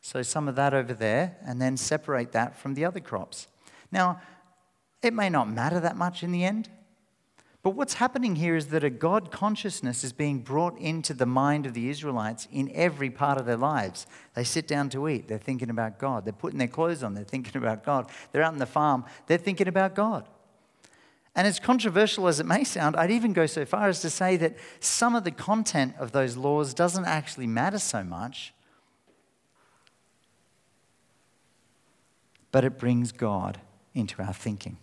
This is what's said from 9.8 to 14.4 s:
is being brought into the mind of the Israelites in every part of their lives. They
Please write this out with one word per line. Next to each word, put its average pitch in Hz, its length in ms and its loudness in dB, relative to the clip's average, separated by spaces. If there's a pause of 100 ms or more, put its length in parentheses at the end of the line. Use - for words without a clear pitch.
is 123 80 -6
being 147 260 0
brought 156 380 0
into 160 360 -4
the 127 120 2
mind 139 400 4
of 127 80 -6
the 117 160 -2
Israelites 127 640 -4
in 135 200 -2
every 147 360 2
part 143 280 0
of 131 80 -4
their 117 120 2
lives. 120 500 -2 (260)
They 123 120 -2